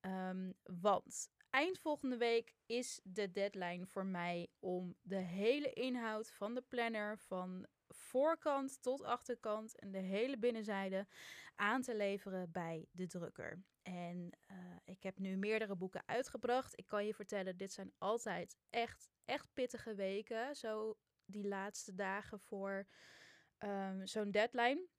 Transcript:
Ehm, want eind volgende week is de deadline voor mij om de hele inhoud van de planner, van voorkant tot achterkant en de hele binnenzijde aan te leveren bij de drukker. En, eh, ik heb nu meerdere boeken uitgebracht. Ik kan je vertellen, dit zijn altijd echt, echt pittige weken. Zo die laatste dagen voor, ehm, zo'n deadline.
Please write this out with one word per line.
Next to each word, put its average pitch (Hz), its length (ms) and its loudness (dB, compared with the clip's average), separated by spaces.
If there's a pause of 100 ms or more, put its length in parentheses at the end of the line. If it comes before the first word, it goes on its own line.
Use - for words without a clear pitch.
Ehm, 185 520 -2 (100)
want - 680 2 (200)
eind 339 280 4
volgende 285 380 2
week 233 380 4 (120)
is 240 380 -2
de 190 280 -2
deadline 185 540 -2
voor 190 200 -2
mij 175 420 0 (100)
om 180 440 -2
de 190 140 -2
hele 202 560 4
inhoud 226 580 -2
van 214 240 -4
de 254 140 -2
planner, 220 500 0
van 185 480 -4 (220)
voorkant 277 920 2
tot 262 200 0
achterkant 220 760 -2
en 196 120 -10
de 190 80 -4
hele 208 400 2
binnenzijde 202 680 0 (480)
aan 220 280 4
te 240 140 -2
leveren 196 540 0
bij 165 400 -4
de 180 160 -4
drukker. - 560 -6 (200)
En, 175 480 -6 (160)
eh, 196 100 -14 (280)
ik - 180 -14
heb 190 160 -6
nu 190 180 0
meerdere 208 400 2
boeken 185 300 -4
uitgebracht. 247 720 0
Ik - 80 -12
kan 208 200 0
je 214 80 -2
vertellen, 190 420 -4
dit 190 160 -6
zijn 190 260 -8
altijd 196 580 0 (140)
echt, - 380 -2 (160)
echt - 280 -2
pittige 247 420 -2
weken. 220 640 -2
Zo 220 420 -2 (260)
die 202 240 -4
laatste 196 460 -4
dagen 196 460 -2
voor, 196 460 -4 (720)
ehm, 196 480 -2
zo'n 208 240 0
deadline. 240 560 4 (120)